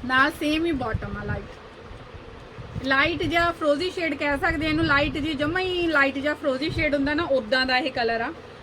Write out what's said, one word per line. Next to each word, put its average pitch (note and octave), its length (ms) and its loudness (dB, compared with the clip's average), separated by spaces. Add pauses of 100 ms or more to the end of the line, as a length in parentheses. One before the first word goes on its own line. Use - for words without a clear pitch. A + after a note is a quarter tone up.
ਨਾਲ C4 260 4
ਸੇਮ D#4+ 340 0
ਹੀ E4+ 60 2
ਬਾਟਮ G#3+ 460 -2
ਆ, G#3 60 -6
ਲਾਈਟ, - 1600 -10
ਲਾਈਟ C#4+ 380 2
ਜਿਹਾ E4+ 280 2
ਫਰੋਜ਼ੀ E4 380 2
ਸ਼ੇਡ E4 260 -2
ਕਹਿ C#4+ 220 0
ਸਕਦੇ D#4+ 280 0
ਹਾਂ D#4 60 2
ਇਹਨੂੰ, D#4+ 140 2
ਲਾਈਟ D4 320 2
ਜੀ, D#4 160 -2
ਜਮਾਂ D4+ 280 0
ਹੀ F4+ 260 0
ਲਾਈਟ C#4 300 4
ਜਿਹਾ C#4+ 160 0
ਫਰੋਜ਼ੀ D4 360 -2
ਸ਼ੇਡ D#4 260 0
ਹੁੰਦਾ C#4+ 180 2
ਨਾ, D#4+ 100 0
ਉਦਾਂ C4 420 2
ਦਾ B3+ 120 2
ਇਹ C4 140 0
ਕਲਰ A#3 300 0
ਆ, C#4+ 120 -4 (300)